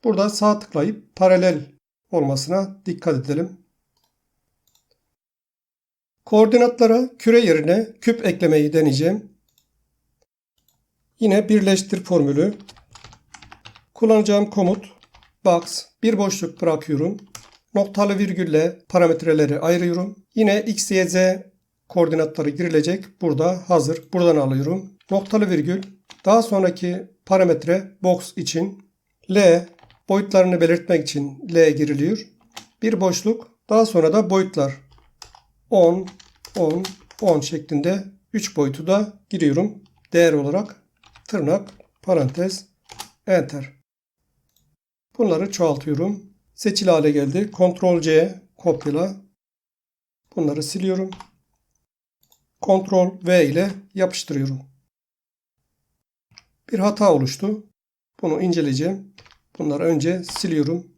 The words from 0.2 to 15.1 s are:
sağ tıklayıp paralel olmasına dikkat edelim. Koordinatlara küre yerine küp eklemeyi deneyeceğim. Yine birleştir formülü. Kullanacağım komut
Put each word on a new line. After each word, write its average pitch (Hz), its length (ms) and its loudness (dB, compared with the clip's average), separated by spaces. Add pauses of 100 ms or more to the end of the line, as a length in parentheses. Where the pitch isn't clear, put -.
sağ 208 300 0
tıklayıp - 560 -6
paralel 180 560 2 (400)
olmasına 160 720 -4
dikkat 156 400 -4
edelim. 160 320 -6 (2750)
Koordinatlara 240 920 4
küre 233 220 4
yerine 180 600 2
küp 233 240 0
eklemeyi 156 480 2
deneyeceğim. 160 600 0 (1900)
Yine 208 300 2
birleştir 196 540 2
formülü. 156 540 0 (1400)
Kullanacağım 214 560 2
komut - 360 -2 (600)